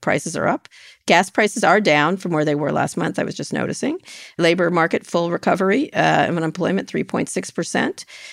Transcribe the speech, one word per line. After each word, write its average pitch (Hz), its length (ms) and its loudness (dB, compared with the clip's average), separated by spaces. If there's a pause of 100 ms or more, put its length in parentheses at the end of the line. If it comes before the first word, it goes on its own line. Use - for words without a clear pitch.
prices 151 360 -2
are 156 100 0
up. - 220 0 (380)
Gas 185 240 2
prices 214 340 0
are 190 160 6
down 160 360 2
from 185 160 -4
where 151 120 2
they 151 100 2
were 147 180 -2
last 143 240 -2
month, 170 220 -4
I - 60 -2
was - 100 -6
just - 180 -8
noticing. - 460 -4 (400)
Labor 170 320 4
market, 170 340 2
full 170 260 -2
recovery. 190 600 0
Uh, 156 360 2
unemployment, 170 600 -2
three - 160 -2
point - 240 -4
six - 220 -6
percent. 240 540 -4 (280)